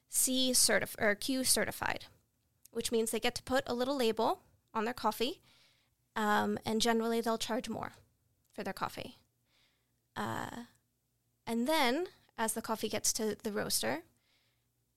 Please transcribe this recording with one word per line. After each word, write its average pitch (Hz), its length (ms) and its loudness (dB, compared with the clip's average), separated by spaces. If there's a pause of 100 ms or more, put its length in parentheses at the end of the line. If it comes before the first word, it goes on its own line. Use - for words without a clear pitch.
C 262 460 2
certif-, - 480 4
or 208 140 2
Q 262 280 -2
certified, - 640 0 (640)
which 233 220 -4
means 226 180 2
they 226 100 -2
get 240 140 -2
to - 80 -8
put 262 240 0
a 254 80 -4
little 254 240 0
label 226 440 2 (300)
on 214 140 -2
their 247 80 -2
coffee, 233 480 -2 (760)
um, 208 480 2
and 220 160 0
generally 233 420 2
they'll 226 180 0
charge 226 300 -4
more - 240 -8 (600)
for - 80 -10
their 190 100 -6
coffee. - 460 -8 (960)
Uh, - 500 -6 (800)
and 233 200 0
then, 302 380 4 (320)
as 226 160 0
the 226 80 -4
coffee 220 280 -4
gets - 240 0
to 220 280 -2
the 214 100 -4
roaster, 220 520 -2 (920)